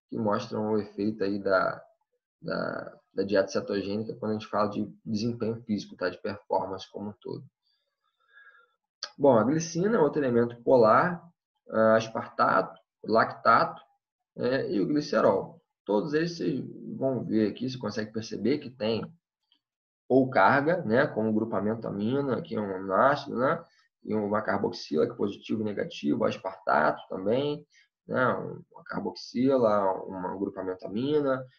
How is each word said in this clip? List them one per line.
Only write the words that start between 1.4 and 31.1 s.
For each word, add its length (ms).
da, 400
da, 580
da 80
dieta 260
cetogênica 680
quando 160
a 20
gente 120
fala 220
de 180
desempenho 580
físico, 340
tá? 140
De 100
performance 720
como 180
um 100
todo. 240
Bom, 200
a 60
glicina 540
é 40
outro 220
elemento 400
polar, 640
ah, 260
aspartato, 800
lactato, 800
né, 340
e 100
o 60
glicerol. 760
Todos 280
eles 240
vocês 260
vão 260
ver 260
aqui, 200
você 80
consegue 340
perceber 460
que 100
tem 420
ou 220
carga, 520
né, 240
como 260
grupamento 540
amino, 460
aqui 220
é 60
um 140
aminoácido, 600
né, 260
e 100
uma 260
carboxila, 680
que 60
é 40
positivo 440
e 40
negativo, 600
aspartato 840
também, 540
né, 200
uma 120
carboxila, 1200
um 320
grupamento 480
amina, 580